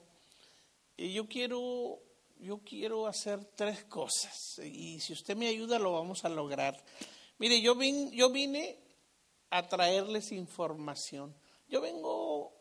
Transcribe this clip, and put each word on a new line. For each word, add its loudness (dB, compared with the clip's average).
eh, -4
yo -4
quiero, -4
yo -8
quiero -4
hacer -4
tres -2
cosas. -4
Y -10
si -6
usted -6
me 0
ayuda, 0
lo 2
vamos -2
a 2
lograr. -2
Mire, 6
yo 10
vin-, 2
yo 8
vine -2
a 2
traerles 4
información. -6
Yo 2
vengo -4